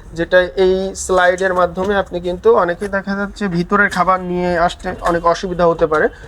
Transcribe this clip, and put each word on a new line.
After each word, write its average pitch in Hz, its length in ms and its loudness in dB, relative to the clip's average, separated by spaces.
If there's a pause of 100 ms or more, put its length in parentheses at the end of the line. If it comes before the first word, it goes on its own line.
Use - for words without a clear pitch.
(140)
যেটা 170 260 2
এই 185 540 0
স্লাইডের 185 600 0
মাধ্যমে 180 420 0
আপনি 180 240 -4
কিন্তু, 180 340 2
অনেকেই 185 340 0
দেখা 196 280 -4
যাচ্ছে 202 320 -6
ভিতরের 180 400 0
খাবার 185 320 0
নিয়ে 180 380 -2
আসতে 175 420 -2
অনেক 170 260 -2
অসুবিধা 175 400 0
হতে 165 200 2
পারে, 156 220 0 (200)